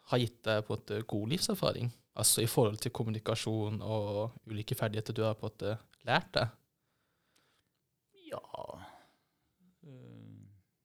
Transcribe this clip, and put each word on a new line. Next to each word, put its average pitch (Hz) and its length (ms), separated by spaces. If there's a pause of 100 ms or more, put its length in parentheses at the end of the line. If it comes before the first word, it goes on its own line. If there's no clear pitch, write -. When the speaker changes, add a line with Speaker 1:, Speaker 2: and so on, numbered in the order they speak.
Speaker 1:
har 127 120
gitt - 240
deg 107 220
på 110 100
en - 60
måte 107 260
god 110 240
livserfaring? 175 600 (240)
Altså - 280
i 117 40
forhold 107 320
til 120 120
kommunikasjon 110 920
og 104 500 (160)
ulike 107 280
ferdigheter 110 400
du 110 80
har 110 120
på 104 120
en - 40
måte 101 220 (320)
lært 139 260
deg? 120 200 (1600)
Speaker 2:
Ja. 370 240 (1400)
Eh, 117 540 (480)